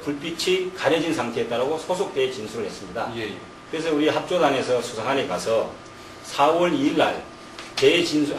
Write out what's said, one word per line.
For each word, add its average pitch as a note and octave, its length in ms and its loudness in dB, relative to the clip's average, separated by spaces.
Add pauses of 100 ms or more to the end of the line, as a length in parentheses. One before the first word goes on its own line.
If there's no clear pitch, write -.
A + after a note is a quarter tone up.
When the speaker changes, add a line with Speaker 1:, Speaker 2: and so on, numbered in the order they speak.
Speaker 1:
불빛이 E3+ 720 -2
가려진 D#3+ 380 2
상태였다라고 B2 640 -2
소속대에 D#3 520 0
진술을 G#2+ 360 -6
했습니다. G2+ 500 -8
Speaker 2:
예, A2+ 60 -6
예. G2+ 120 -6 (360)
Speaker 1:
그래서 D#3+ 220 -2
우리 D3+ 160 4
합조단에서 C#3 760 2
수사관에 B2 440 -2
가서 F#2+ 440 0 (540)
사월 E3 500 4
이 C#3 140 4
일 - 100 0
날 - 240 2 (540)
재진술 D3 640 4